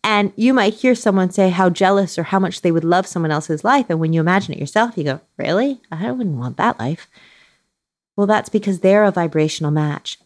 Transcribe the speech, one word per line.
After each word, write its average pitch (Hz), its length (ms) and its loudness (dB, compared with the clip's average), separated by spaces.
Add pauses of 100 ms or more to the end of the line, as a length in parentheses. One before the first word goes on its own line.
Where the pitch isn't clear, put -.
And 208 320 2
you 247 180 4
might 220 200 2
hear 247 220 2
someone 190 340 2
say 185 220 2
how 180 180 2
jealous 196 480 0
or 170 60 -4
how 190 160 -2
much 185 220 -4
they 170 100 2
would 165 120 0
love 175 220 2
someone 165 260 -4
else's 151 320 -4
life. 254 260 2
And 160 100 -2
when 160 140 0
you 165 60 2
imagine 180 360 0
it - 40 -14
yourself, 220 380 -2
you 156 60 -4
go, 143 180 -4 (160)
"Really? 247 420 -2 (120)
I 185 200 -6
wouldn't 196 280 -4
want 123 180 -6
that - 220 -2
life." 139 280 -6 (1080)
Well, 202 100 0
that's 214 240 0
because 202 300 -2
they're 208 240 4
a 202 80 2
vibrational 156 580 -2
match 151 560 -4